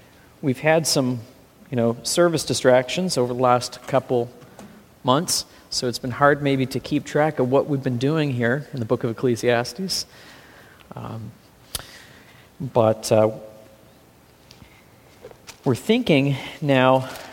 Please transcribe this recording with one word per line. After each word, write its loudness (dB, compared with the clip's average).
we've 0
had 2
some, 0
you -4
know, 2
service 0
distractions 2
over 0
the -4
last 0
couple 0
months, 0
so -6
it's -4
been -8
hard 2
maybe 0
to -6
keep -4
track -2
of 0
what 2
we've -2
been -2
doing 0
here -2
in -6
the -6
book -2
of -2
Ecclesiastes. -2
Um, -12
but, 0
uh, 4
we're 2
thinking 2
now, 4